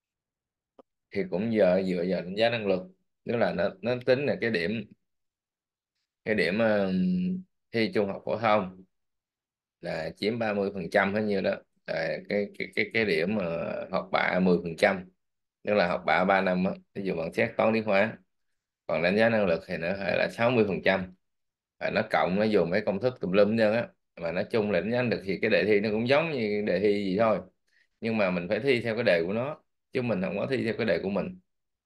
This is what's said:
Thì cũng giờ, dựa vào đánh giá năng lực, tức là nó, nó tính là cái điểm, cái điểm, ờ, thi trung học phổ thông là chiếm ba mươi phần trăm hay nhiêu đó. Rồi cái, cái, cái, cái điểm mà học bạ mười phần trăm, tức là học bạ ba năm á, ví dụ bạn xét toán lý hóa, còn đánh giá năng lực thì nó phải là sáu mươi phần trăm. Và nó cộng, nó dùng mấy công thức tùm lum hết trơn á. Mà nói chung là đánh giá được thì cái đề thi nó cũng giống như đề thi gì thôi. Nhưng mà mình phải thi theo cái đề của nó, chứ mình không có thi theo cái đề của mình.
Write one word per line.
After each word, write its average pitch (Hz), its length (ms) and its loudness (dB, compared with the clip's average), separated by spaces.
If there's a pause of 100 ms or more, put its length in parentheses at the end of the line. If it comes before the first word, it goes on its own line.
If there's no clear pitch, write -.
(1120)
Thì 98 200 -4
cũng 107 240 -2
giờ, 95 320 4
dựa 90 220 -2
vào 87 140 -2
đánh 92 140 -10
giá 113 140 2
năng 113 160 -4
lực, 92 160 0 (420)
tức 113 120 -2
là 95 160 0
nó, 90 160 0 (140)
nó 120 120 -2 (120)
tính 131 200 2
là 101 140 0
cái 113 100 0
điểm, 87 200 -2 (1500)
cái 110 100 0
điểm, 92 240 0
ờ, 104 340 2 (800)
thi 113 220 0
trung 104 140 2
học 95 160 -10
phổ - 140 -2
thông 104 460 0 (960)
là 82 360 -6
chiếm 113 220 -2
ba 110 160 -2
mươi 98 200 0
phần 85 160 -8
trăm 98 240 2
hay 107 100 0
nhiêu 101 180 0
đó. 98 80 2 (360)
Rồi 80 420 -4
cái, 101 180 -2 (120)
cái, - 180 -8
cái, 107 180 -2
cái 113 100 2
điểm 92 320 0
mà 98 80 -2 (480)
học - 200 -4
bạ 82 300 2
mười 90 200 4
phần 82 160 -8
trăm, 95 260 2 (600)
tức 104 100 -2
là 90 140 4
học - 180 -2
bạ 82 200 4
ba 95 160 4
năm 92 220 0
á, 98 80 0 (220)
ví 101 100 -10
dụ 87 120 -2
bạn 82 180 -6
xét - 240 0
toán 110 160 4
lý 113 80 0
hóa, 107 360 2 (680)
còn 80 140 -2
đánh 95 160 2
giá 117 120 4
năng 107 160 2
lực 85 220 0
thì 87 100 -6
nó 82 100 -4 (120)
phải 85 180 -2
là 90 140 0
sáu 120 200 0
mươi 110 160 4
phần 82 180 -4
trăm. 95 280 0 (640)
Và - 120 -4
nó 95 200 0
cộng, 85 260 2
nó 107 80 2
dùng 98 260 2
mấy 101 100 0
công 101 200 -4
thức 127 200 -2
tùm 92 120 -4
lum 104 180 6
hết 113 80 0
trơn 107 160 4
á. 117 140 -2 (320)
Mà 82 120 -4
nói 92 180 -4
chung 104 200 0
là 87 100 2
đánh 107 120 -4
giá 123 100 0
được 95 240 -2
thì 92 160 -4
cái 110 80 0
đề 90 160 4
thi 104 140 4
nó 107 100 0
cũng 113 180 -2
giống 156 240 2
như 104 340 -2
đề 92 140 0
thi 101 240 2
gì 92 140 0
thôi. 107 220 2 (600)
Nhưng 113 160 -2
mà 98 140 2
mình 87 180 -2
phải 104 120 -2
thi 127 200 2
theo 110 140 -4
cái 117 100 -2
đề 87 220 4
của 95 60 -4
nó, 127 300 -6 (300)
chứ 127 100 -2
mình 104 200 -2
không 95 160 -4
có 123 120 -2
thi 117 140 -2
theo 110 140 -2
cái 117 80 -2
đề 87 160 2
của 98 80 -4
mình. 87 300 -4 (460)